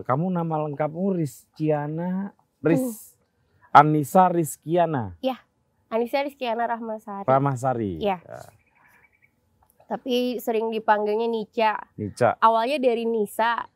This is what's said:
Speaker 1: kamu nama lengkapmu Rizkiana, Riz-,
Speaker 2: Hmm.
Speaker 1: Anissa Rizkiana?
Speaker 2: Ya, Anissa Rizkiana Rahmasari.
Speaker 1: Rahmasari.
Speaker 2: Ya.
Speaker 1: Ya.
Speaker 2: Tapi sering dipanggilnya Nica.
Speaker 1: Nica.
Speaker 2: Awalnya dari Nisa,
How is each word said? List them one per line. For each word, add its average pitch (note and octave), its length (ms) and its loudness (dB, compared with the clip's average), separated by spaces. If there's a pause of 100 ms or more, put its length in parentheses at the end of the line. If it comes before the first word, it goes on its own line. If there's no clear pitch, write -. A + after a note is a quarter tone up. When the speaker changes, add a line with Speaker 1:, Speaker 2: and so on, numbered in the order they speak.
Speaker 1:
kamu D3 240 0
nama E3+ 320 -4
lengkapmu D#3 560 -4
Rizkiana, D#3 1200 -4 (240)
Riz-, A#3 560 -2 (540)
Speaker 2:
Hmm. C#3+ 200 8
Speaker 1:
Anissa D3+ 380 4
Rizkiana? D#3+ 920 0
Speaker 2:
Ya, B3+ 200 -4 (480)
Anissa A#3 340 -2
Rizkiana A#3+ 460 -4
Rahmasari. A3 580 -8
Speaker 1:
Rahmasari. C3 760 0
Speaker 2:
Ya. F#3 220 -2
Speaker 1:
Ya. - 220 -18 (1500)
Speaker 2:
Tapi B3 500 -2
sering A3+ 320 -2
dipanggilnya G#3+ 560 0
Nica. A3 500 -2 (180)
Speaker 1:
Nica. G#2+ 440 0
Speaker 2:
Awalnya A3+ 420 4
dari A#3 240 2
Nisa, A3+ 720 -2